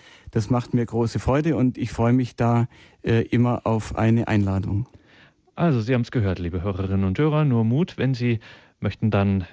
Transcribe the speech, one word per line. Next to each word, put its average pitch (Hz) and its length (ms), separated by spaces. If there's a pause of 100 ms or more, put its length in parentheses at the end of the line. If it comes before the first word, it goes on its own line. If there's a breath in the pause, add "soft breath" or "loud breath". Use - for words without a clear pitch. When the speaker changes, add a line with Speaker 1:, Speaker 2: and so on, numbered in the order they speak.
(300 loud breath)
Speaker 1:
Das - 180
macht 120 240
mir 117 140
große 113 320
Freude 143 380
und 127 200
ich 117 140
freue 117 240
mich 127 200
da, 117 320 (360 loud breath)
äh, 113 240
immer 120 400
auf 110 300
eine 113 300
Einladung. 101 640 (640 soft breath)
Speaker 2:
Also, 156 260
Sie 117 140
haben's 120 160
gehört, 98 280
liebe 87 240
Hörerinnen 98 420
und 95 140
Hörer, 151 280
nur 117 180
Mut. 135 320
Wenn 131 160
Sie 120 280 (380 loud breath)
möchten, 104 320
dann, 98 420